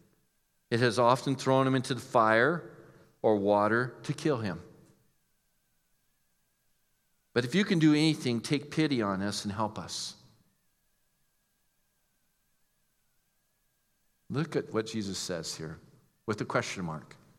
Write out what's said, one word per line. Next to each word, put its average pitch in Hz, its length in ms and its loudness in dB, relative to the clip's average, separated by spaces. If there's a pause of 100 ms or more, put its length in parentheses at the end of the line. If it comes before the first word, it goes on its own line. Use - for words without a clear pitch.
(680)
"It 117 100 0
has 123 200 2
often 127 360 4
thrown 131 320 2
him 131 80 2
into 131 180 -2
the 113 80 -6
fire 120 680 2 (540)
or 110 160 4
water 104 680 2
to 147 100 -6
kill 147 240 -2
him. 92 240 -6 (2750)
But 123 120 0
if 135 80 -6
you 196 100 4
can 196 160 0
do 156 140 6
anything, 147 480 2
take 147 300 -4
pity 143 300 0
on 98 200 -2
us 101 240 -4
and 98 80 -6
help 107 240 -4
us." - 380 -10 (4000)
Look 156 260 -4
at - 160 -2
what 110 140 -2
Jesus 98 340 -6
says 82 360 -6
here 80 220 -10 (480)
with 107 140 -4
a - 60 -6
question 104 400 -4
mark. 78 320 -10 (220)